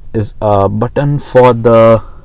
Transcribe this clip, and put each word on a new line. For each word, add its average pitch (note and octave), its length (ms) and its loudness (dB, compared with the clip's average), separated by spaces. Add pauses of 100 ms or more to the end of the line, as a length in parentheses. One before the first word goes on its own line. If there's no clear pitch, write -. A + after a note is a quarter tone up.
(140)
is G#2+ 280 -8
a G2+ 280 0
button C3+ 500 -4
for B2+ 340 2
the A#2 480 2 (240)